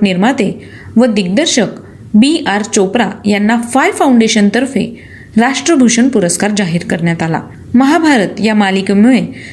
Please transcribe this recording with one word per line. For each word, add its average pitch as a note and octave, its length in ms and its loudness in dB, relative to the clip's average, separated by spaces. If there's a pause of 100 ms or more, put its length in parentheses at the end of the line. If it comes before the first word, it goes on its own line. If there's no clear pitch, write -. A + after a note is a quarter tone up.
निर्माते G3 680 -2 (280)
व A#3+ 80 4
दिग्दर्शक G#3 600 0 (460)
बी C#4+ 340 4
आर G3+ 140 -2
चोप्रा G#3 480 -2 (160)
यांना G#3 360 0
फाय C#4+ 300 0
फाउंडेशनतर्फे A3+ 1080 0 (380)
राष्ट्रभूषण C4 720 2
पुरस्कार G3 500 0
जाहीर F3 320 -2
करण्यात E3+ 340 -2
आला. E3 180 -4 (320)
महाभारत C4+ 680 2
या G#3+ 100 0
मालिकेमुळे G3+ 680 2 (320)